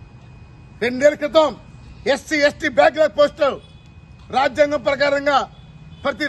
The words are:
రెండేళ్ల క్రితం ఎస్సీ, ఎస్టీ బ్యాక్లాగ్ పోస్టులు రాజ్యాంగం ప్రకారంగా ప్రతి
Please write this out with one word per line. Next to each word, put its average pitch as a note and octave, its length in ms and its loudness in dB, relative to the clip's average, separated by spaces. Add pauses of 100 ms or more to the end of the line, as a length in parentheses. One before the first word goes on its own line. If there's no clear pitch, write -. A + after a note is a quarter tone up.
(800)
రెండేళ్ల B3+ 400 2
క్రితం D4 300 2 (640)
ఎస్సీ, D4+ 240 -4 (100)
ఎస్టీ D4 200 -4 (120)
బ్యాక్లాగ్ D4+ 380 2
పోస్టులు C#4+ 440 0 (720)
రాజ్యాంగం C#4+ 540 0
ప్రకారంగా C#4 480 0 (680)
ప్రతి C#4+ 240 -4